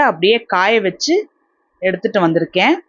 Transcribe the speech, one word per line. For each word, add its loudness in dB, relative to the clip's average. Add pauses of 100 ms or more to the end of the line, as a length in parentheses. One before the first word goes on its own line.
அப்படியே 2 (140)
காய 0 (140)
வச்சு -2 (680)
எடுத்துட்டு -2
வந்திருக்கேன். 0 (140)